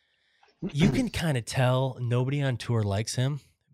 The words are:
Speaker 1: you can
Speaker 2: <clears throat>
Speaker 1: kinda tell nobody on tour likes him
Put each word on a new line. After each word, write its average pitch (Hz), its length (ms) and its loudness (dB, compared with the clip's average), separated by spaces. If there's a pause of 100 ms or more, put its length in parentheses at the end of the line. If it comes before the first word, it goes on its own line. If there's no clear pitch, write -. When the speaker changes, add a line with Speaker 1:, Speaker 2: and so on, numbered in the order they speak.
(720)
Speaker 1:
you 156 180 4
can 262 180 0
Speaker 2:
<clears throat> - 0 -
Speaker 1:
kinda 147 320 -2
tell 127 600 0
nobody 127 400 0
on 135 160 0
tour 117 260 0
likes 98 320 -2
him 135 240 0 (340)